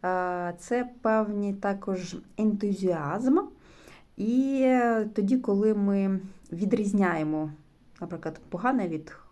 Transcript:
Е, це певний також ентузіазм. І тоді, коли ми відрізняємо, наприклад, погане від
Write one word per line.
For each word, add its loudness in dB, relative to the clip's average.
Е, -2
це -2
певний 0
також -4
ентузіазм. 2
І 2
тоді, 2
коли 2
ми 2
відрізняємо, 0
наприклад, -10
погане 0
від -8